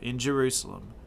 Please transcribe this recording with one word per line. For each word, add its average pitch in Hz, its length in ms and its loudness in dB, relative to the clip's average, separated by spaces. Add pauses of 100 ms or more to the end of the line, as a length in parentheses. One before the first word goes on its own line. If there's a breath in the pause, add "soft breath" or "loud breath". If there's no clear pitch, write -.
in 123 180 -2
Jerusalem, 127 760 2 (140)